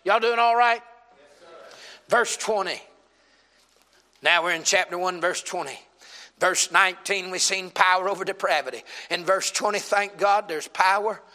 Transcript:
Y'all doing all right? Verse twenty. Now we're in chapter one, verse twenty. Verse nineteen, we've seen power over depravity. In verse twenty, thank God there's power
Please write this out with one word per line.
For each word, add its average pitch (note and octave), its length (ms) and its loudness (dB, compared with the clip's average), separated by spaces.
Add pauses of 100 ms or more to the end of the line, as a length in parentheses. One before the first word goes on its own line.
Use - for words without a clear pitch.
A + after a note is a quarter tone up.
Y'all G#3 160 4
doing A#3 180 0
all A#3 180 4
right? A#3 260 2 (1300)
Verse A3+ 300 2
twenty. F#3+ 420 -4 (1400)
Now D#3+ 220 4
we're F3 80 -2
in E3 120 -4
chapter F3+ 340 0
one, F3+ 220 -4
verse E3+ 220 -2
twenty. D3 360 -10 (640)
Verse F3+ 320 0
nineteen, F#3 600 0
we've F3+ 100 -4
seen F#3 300 -4
power F#3 360 4
over F#3+ 160 -4
depravity. D#3 600 -4 (260)
In E3+ 160 -4
verse F#3+ 240 0
twenty, G#3 300 -2
thank G3+ 400 -2
God G3+ 280 2
there's D#3+ 200 -8
power G3 520 2 (160)